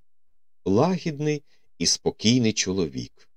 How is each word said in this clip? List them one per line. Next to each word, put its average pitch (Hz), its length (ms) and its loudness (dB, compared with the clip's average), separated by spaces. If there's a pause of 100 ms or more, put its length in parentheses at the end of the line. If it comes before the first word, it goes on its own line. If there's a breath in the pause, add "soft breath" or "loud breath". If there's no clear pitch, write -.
(640)
Лагідний 151 800 0 (340)
і - 80 -4
спокійний 110 680 2
чоловік, 95 840 -6